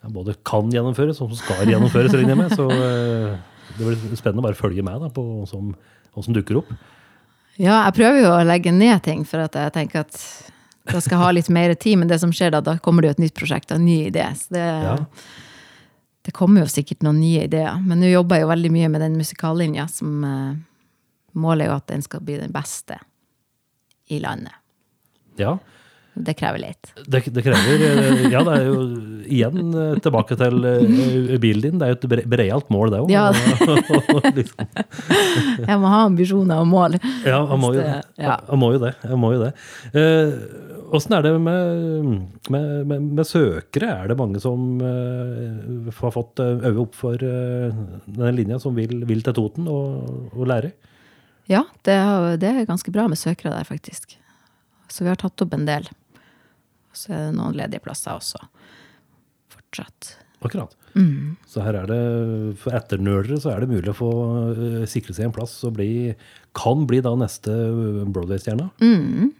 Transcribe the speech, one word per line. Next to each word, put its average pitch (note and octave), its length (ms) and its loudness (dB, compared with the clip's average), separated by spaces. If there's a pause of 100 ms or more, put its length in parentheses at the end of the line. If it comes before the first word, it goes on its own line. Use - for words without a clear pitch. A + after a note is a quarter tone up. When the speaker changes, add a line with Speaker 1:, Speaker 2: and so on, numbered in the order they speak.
Speaker 1:
ja, A2+ 100 -14
både G2+ 220 -6 (100)
kan A2 240 0
gjennomføres, B2+ 560 0
og A2 80 -6
som A#2 80 -10
skal G2+ 320 2
gjennomføres, A#2+ 400 4
regner C3 220 4
jeg - 80 4
med. F3+ 100 2
Så, C#3+ 160 2
eh, A#2+ 1080 -2
det A2+ 80 -2
blir A2+ 320 -4
spennende A2 240 -2
å - 20 -2
bare G#2 140 -2
følge G2 260 -2
med G2 160 -8
da, D#3+ 80 -8
på B2 160 -8
hva A2 240 -8
som, G2+ 220 -10 (420)
hva G#2 140 -12
som A#2 100 0
dukker G#2 240 0
opp. - 80 -14 (920)
Speaker 2:
Ja, G3 280 4
jeg F#3+ 100 0
prøver B3+ 240 6
jo F#3 140 8
å E3+ 100 6
legge E3+ 300 2
ned G#3 320 6
ting, D3+ 180 -2
for D#3+ 160 -4
at D#3 160 -4
jeg D3 160 -4
tenker D#3 300 -4
at - 140 -12 (760)
da F3 100 0
skal - 160 0
jeg F3 60 4
ha F3+ 100 6
litt F3 160 0
mer E3+ 320 4
tid, G#3+ 160 4
men E3+ 120 2
det E3 120 2
som E3+ 120 2
skjer E3+ 200 0
da, D3+ 80 2
da D#3+ 160 -2
kommer E3+ 240 4
det D#3 100 4
jo C#3+ 60 -2
et E3+ 80 2
nytt D#3 120 -4
prosjekt - 360 -4
og D#3+ 60 0
en E3+ 60 2
ny E3+ 200 4
idé. - 200 -2 (120)
Så - 160 -12
det, F3 120 -4 (200)
Speaker 1:
Ja. B2+ 100 0 (1300)
Speaker 2:
det - 80 -10
kommer F#3+ 280 6
jo D3 80 0
sikkert - 360 -4
noen D3+ 160 4
nye E3 260 2
ideer, D#3 340 -2
men F3 200 2
nå F3+ 100 6
jobber F3+ 260 4
jeg D#3 80 2
jo D#3+ 80 2
veldig E3+ 200 2
mye E3 160 4
med D#3 120 0
den D#3+ 160 0
musikallinja D#3+ 720 -4
som, D3 360 -6
eh, C3+ 300 -4 (800)
målet D#3+ 320 0
er - 60 -2
jo C#3+ 60 -2
at - 100 -10
den - 140 -6
skal - 200 -12
bli D3 160 -8
den - 140 -10
beste - 460 -10 (1120)
i D3+ 100 -6
landet. - 320 -10 (840)
Speaker 1:
Ja, G#2 160 0 (580)
Speaker 2:
Det D#3+ 240 -6
krever - 240 -4
litt. - 300 -14 (180)
Speaker 1:
Det, C3 140 4 (100)
det B2 140 -2
krever, C3 420 2
eh, C3+ 460 4
ja, - 100 4
det E3+ 140 2
er C3 100 2
jo C3+ 120 0 (520)
igjen, C#3+ 380 0 (100)
eh, D#3 140 0 (100)
tilbake A#2 320 0
til, B2 220 2 (100)
eh, B2+ 720 4
bilen G#2+ 240 4
din. D#3+ 160 0
Det D3+ 80 2
er B2 60 2
jo B2 40 -2
et C3 140 -6
bre-, A#2 160 2
breialt A#2+ 460 0
mål, G#2+ 180 2
det G2 80 0
også. F3 160 2
Speaker 2:
Ja. G#3 160 6 (1000)
Speaker 1:
<laughs> C3+ 40 0
Liksom. D4 1300 -2
Speaker 2:
Jeg G3+ 160 2
må F#3+ 140 2
ha G#3+ 160 6
ambisjoner F3+ 500 2
og E3 80 4
mål. F3 300 4 (260)
Speaker 1:
Ja, C3+ 160 4
jeg C#3 240 0
må B2 80 2
jo C3+ 80 2
Speaker 2:
Hvis D3 80 -2
Speaker 1:
det. C#3+ 80 -2
Speaker 2:
det, - 300 -10
ja. C3+ 100 0 (140)
Speaker 1:
Jeg C#3 100 2
må A#2+ 160 4
jo C3+ 80 0
det. A#2+ 80 -2 (140)
Jeg B2 180 -2
må A2+ 80 4
jo B2 140 0
det. C#3 60 -4 (440)
Eh, D#3 380 4 (580)
hvordan D#3+ 240 2
er D#3 80 2
det D#3 80 4 (160)
med, E3 640 -2 (400)
med, D3 160 -2 (240)
med, C#3+ 160 -4 (140)
med D3+ 100 -2
søkere? C#3+ 720 0
Er G2 100 -4
det B2+ 80 -2
mange G2+ 240 -2
som, B2+ 240 -2 (160)
eh, B2 1120 -8
har A#2+ 220 -4
fått, A#2+ 260 -6
eh, B2 240 -2
øye A#2 160 0
opp - 160 -10
for, A#2+ 160 -4
eh, B2 560 -4 (400)
denne A#2+ 240 0
linja A#2 240 -2
som B2+ 160 -4
vil, A#2 320 -4
vil A2 160 0
til A#2+ 160 -2
Toten D#3 320 -4
og, C3 640 -8
og B2 160 -4
lære? B2 220 -2 (720)
Speaker 2:
Ja, G3+ 160 2 (240)
det G3 160 4
har, F3+ 340 2
det F#3+ 140 0
er B3 160 -2
ganske F3+ 240 -4
bra G#3+ 160 0
med D#3+ 120 -2
søkere E3 360 -4
der, - 120 -6
faktisk. - 520 -16 (720)
Så F3 160 -4
vi - 20 0
har F#3 100 0
tatt - 280 -6
opp E3 80 -6
en D3 100 -2
del. D3+ 220 -4 (1040)
Så - 240 -14
er D#3 140 -6
det D#3 80 -4
noen - 180 -6
ledige - 300 -8
plasser - 260 -12
også. - 280 -12 (1120)
Fortsatt. - 640 -20 (260)
Speaker 1:
Akkurat. - 300 -8 (180)
Speaker 2:
Mm. D3+ 460 0 (100)
Speaker 1:
Så G#2 160 -8
her G#2+ 160 -2
er F#2+ 80 -8
det, A2+ 120 -2 (600)
for A#2+ 160 -6
etternølere G2+ 640 -2
så C#3 140 -4
er G2+ 100 -2
det B2+ 80 -2
mulig G2+ 220 -2
å - 20 -6
få, A#2+ 140 -4 (420)
eh, A2+ 400 -4
sikre G#2+ 240 -8
seg A2+ 140 -4
en A2+ 60 -8
plass A#2 280 -10
og A#2 140 -6
bli, A#2 340 -2 (400)
kan C3+ 380 0
bli B2 100 2
da B2 160 -2
neste, - 320 -4
eh, A2 640 -4
Broadway-stjerne. G2 560 -4 (160)
Speaker 2:
Mm. A3+ 560 2